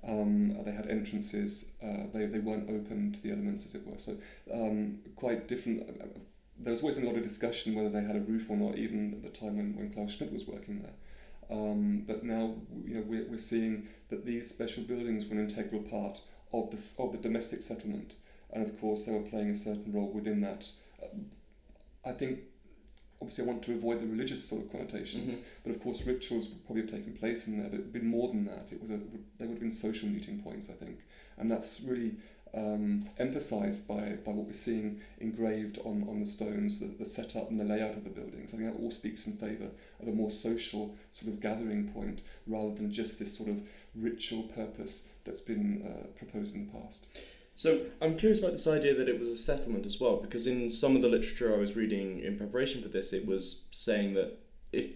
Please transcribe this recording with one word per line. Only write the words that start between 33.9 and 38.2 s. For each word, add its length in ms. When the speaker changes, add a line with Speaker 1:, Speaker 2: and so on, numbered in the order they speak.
Speaker 1:
by 80
what 140
we're 80
seeing 480
engraved 640
on, 240
on 120
the 80
stones, 520
the, 60
the 200
setup 440
and 100
the 40
layout 340
of 60
the 80
buildings. 420